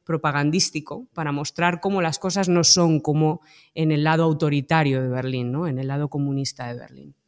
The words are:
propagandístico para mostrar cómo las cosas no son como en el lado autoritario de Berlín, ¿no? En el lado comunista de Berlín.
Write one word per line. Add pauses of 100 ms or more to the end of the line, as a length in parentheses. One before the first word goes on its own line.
propagandístico
para
mostrar
cómo
las
cosas
no
son
como (340)
en
el
lado
autoritario
de
Berlín,
¿no?
En
el
lado
comunista
de
Berlín. (120)